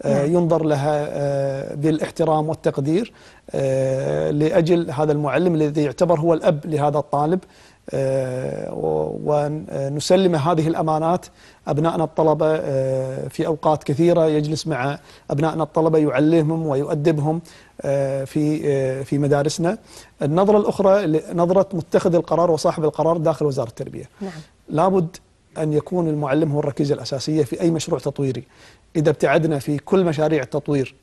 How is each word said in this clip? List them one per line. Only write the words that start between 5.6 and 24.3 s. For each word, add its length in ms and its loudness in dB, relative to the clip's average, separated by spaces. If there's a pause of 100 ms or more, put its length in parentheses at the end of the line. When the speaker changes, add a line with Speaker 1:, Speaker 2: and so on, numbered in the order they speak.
Speaker 1:
يعتبر 380 2
هو 140 4
الأب 320 0
لهذا 320 0
الطالب، 400 0 (520)
آه، 840 -4
و-، 500 -2
ونسلم 1120 0
هذه 320 0
الأمانات 580 -2 (420)
أبنائنا 360 0
الطلبة، 420 2
آه، 840 -2
في 180 -4
أوقات 380 0
كثيرة 420 2
يجلس 400 -2
مع 320 -4 (320)
أبنائنا 320 0
الطلبة 360 2
يعلمهم 680 2
ويؤدبهم، 720 0 (420)
آه، 420 -2
في، 400 -2
آه، 380 0
في 160 -2
مدارسنا. 600 0 (440)
النظرة 360 4
الأخرى 640 2 (140)
نظرة 380 2
متخذ 420 0
القرار 360 2
وصاحب 340 0
القرار 320 0
داخل 300 0
وزارة 220 -2
التربية. 360 -12 (160)
Speaker 2:
نعم. 100 -8 (380)